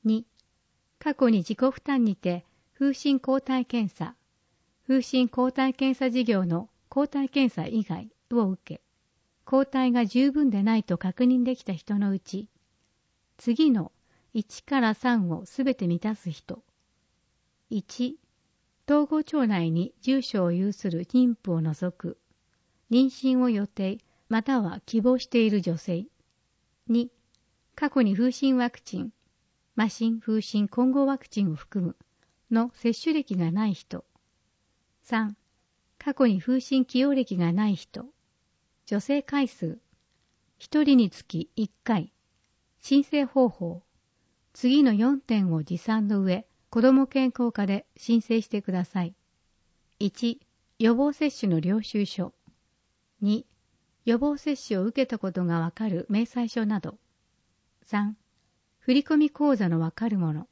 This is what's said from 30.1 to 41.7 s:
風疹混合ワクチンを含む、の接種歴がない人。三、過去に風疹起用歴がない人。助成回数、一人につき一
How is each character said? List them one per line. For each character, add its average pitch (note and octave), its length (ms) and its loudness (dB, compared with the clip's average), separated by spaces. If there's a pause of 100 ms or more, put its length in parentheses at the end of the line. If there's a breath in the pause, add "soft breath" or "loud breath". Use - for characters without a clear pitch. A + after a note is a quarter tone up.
風 A3 220 -2
疹 G#3 260 -2
混 B3+ 240 0
合 C#4 140 2
ワ C4+ 120 -2
ク - 120 -14
チ G#3 140 -2
ン F3+ 80 0
を D#3 40 -4
含 F3+ 300 -6
む、 - 100 -6 (560)
の A#3 240 0
接 A#3 260 -4
種 D#4+ 120 -2
歴 C4+ 240 -2
が E3+ 140 0
な G#3 160 0
い G3+ 60 -2
人。 - 300 -14 (1000)
三、 A3 340 -4 (600)
過 C#4+ 160 -4
去 C4+ 140 4
に F#3+ 140 2
風 B3+ 180 0
疹 C4 240 0
起 B3 160 -2
用 C#4 140 2
歴 B3 240 -2
が E3+ 160 2
な G#3 160 0
い G3 60 0
人。 - 320 -14 (840)
助 G3+ 120 -2
成 C#4 200 0
回 C#4 280 -2
数、 - 300 -8 (800)
一 - 240 -2
人 C#4+ 140 6
に A3+ 140 6
つ - 180 -20
き - 300 -8
一 G#3+ 120 -2 (140)